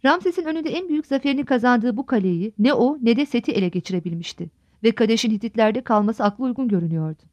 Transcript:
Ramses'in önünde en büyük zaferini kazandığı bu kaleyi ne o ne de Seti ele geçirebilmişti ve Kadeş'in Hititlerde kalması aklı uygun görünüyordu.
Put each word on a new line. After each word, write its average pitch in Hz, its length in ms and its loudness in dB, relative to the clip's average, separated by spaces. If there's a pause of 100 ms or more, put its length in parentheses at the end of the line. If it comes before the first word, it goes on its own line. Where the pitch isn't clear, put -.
Ramses'in 349 400 2
önünde 320 260 -4
en 359 180 -6
büyük 302 180 -2
zaferini 277 380 0
kazandığı 247 520 2
bu 277 100 -6
kaleyi 190 520 0
ne 254 160 4
o 285 280 2
ne 233 140 4
de 285 100 0
Seti - 260 -2
ele 185 160 0
geçirebilmişti 170 800 -6 (320)
ve 226 80 4
Kadeş'in 226 400 0
Hititlerde 220 500 0
kalması 214 440 0
aklı 208 200 0
uygun 254 240 -2
görünüyordu. 165 540 -2 (100)